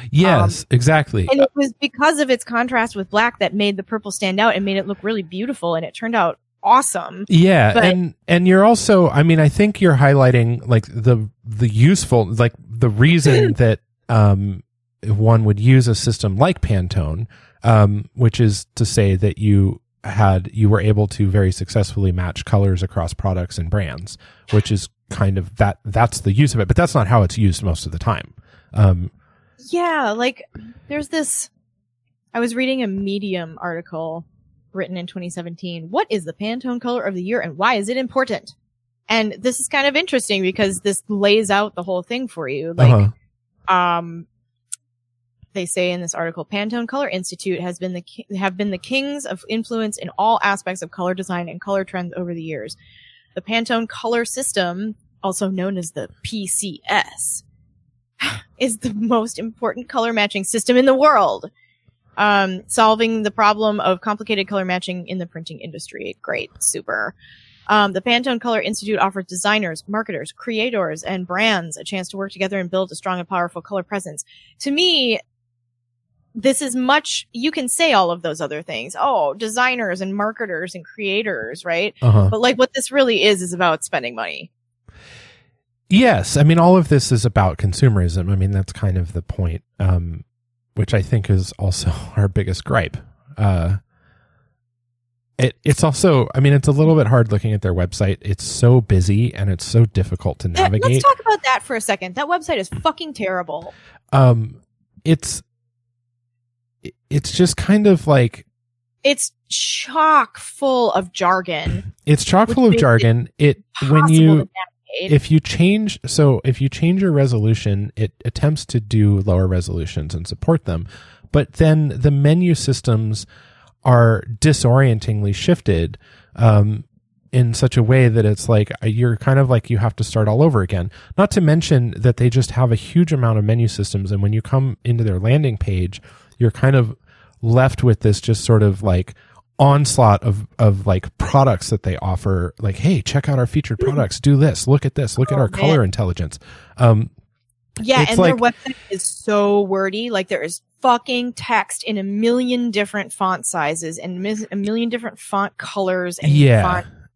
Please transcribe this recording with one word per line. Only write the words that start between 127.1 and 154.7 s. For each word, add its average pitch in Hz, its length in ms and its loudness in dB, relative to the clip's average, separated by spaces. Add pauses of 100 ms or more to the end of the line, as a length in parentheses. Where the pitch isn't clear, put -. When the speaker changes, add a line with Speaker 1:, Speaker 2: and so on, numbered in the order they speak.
Speaker 1:
in 120 220 2
such - 240 0
a 120 60 4
way 127 240 6
that 110 180 4
it's 104 240 0
like, 104 220 2 (100)
uh, 110 60 -2
you're 113 300 0
kind 135 200 2
of 139 120 4
like, 120 200 2
you 117 80 0
have 110 200 0
to 113 60 -2
start 107 240 0
all 110 140 2
over 139 200 4
again. 92 280 -2 (280)
Not 202 140 4
to 202 100 2
mention 151 560 2
that 117 200 2
they 123 120 2
just 123 220 2
have 123 200 2
a 117 40 4
huge 165 380 0
amount 117 240 2
of 104 80 2
menu 113 220 2
systems. 98 440 -4
And 98 120 0
when 104 100 2
you 110 80 0
come 135 440 -2
into 117 180 0
their 95 160 0
landing 123 380 2
page, 90 440 -4 (360)
you're 117 140 4
kind 135 240 2
of 120 200 2 (460)
left 127 420 4
with 117 180 4
this 104 200 2
just 110 220 -2
sort 110 200 4
of, 98 200 2
like, 92 300 0 (440)
onslaught 139 640 4
of, 104 240 -2 (120)
of, 98 260 2
like, - 320 -2
products 135 520 0
that 104 140 -2
they 92 140 -4
offer, 92 640 -4
like, 101 180 -2
"Hey, 156 240 0
check - 280 -2
out 135 100 0
our 123 80 2
featured 143 320 -2
Speaker 2:
Mm. - 60 -2
Speaker 1:
products, 135 340 -2
do 143 160 4
this, 139 320 2
look 139 180 4
at 135 100 -4
this, 131 220 -4
look 131 140 0
at 131 60 0
Speaker 2:
Oh, 139 40 4
Speaker 1:
our 113 80 4
color 156 280 2
Speaker 2:
man. 117 80 2
Speaker 1:
intelligence." 90 540 -4 (380)
Um, 117 320 4 (720)
Speaker 2:
Yeah, 254 220 2
Speaker 1:
it's - 80 0
Speaker 2:
and 226 80 2
their 185 160 4
Speaker 1:
like 240 200 0
Speaker 2:
website 262 200 -12 (140)
is 190 140 -6
so 202 580 0
wordy. 196 480 -4
Like, 190 200 -4
there 190 120 -4
is 165 200 -8 (200)
fucking 247 520 -2
text - 500 -4
in 214 140 -6
a 190 60 -6
million 240 680 -2
different 202 420 -4
font 185 320 -4
sizes 165 520 -4
and 180 240 -10
mis-, 214 300 -6
a 190 40 -8
million 220 340 -4